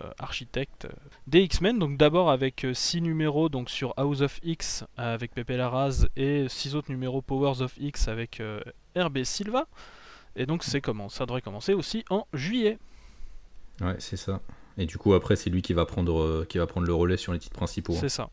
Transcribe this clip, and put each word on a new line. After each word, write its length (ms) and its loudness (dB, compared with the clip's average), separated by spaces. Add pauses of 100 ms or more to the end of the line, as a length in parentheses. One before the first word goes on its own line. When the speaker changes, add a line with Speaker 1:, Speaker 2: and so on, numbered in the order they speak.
(200)
Speaker 1:
architecte 680 -8 (380)
des 160 8
X-Men. 380 2
Donc 180 0
d'abord 320 6
avec, 360 2
euh, 100 0
six 260 -2
numéros 480 2
donc 220 -4
sur 260 -4
House 240 2
of 220 0
X, 400 -4 (160)
euh, 160 -2
avec 180 -6
Pepe 180 -6
Larraz 640 4
et 340 2
six 260 -6
autres 160 -4
numéros 320 -4
Powers 380 0
of 180 -4
X 280 0
avec, 320 -6
euh, 200 -8 (360)
R 140 2
B 140 -2
Silva. 420 -2 (720)
Et 100 -2
donc 180 0
c'est 180 -2
comment, 280 -4
ça 160 -4
devrait 160 -4
commencer 320 -2
aussi 360 -2
en 240 0
juillet. 440 0 (1040)
Speaker 2:
Ouais, 180 0
c'est 180 -8
ça. 220 -4 (380)
Et 80 0
du 120 -6
coup, 160 6
après, 220 6
c'est 140 -2
lui 120 2
qui 120 -2
va 120 4
prendre, 360 0
euh, 260 0
qui 100 -4
va 100 2
prendre 200 0
le 60 4
relais 240 4
sur 160 -4
les 60 -2
titres 160 -12
principaux, 380 -4
hein. 60 0
Speaker 1:
C'est 100 0
ça. 220 -4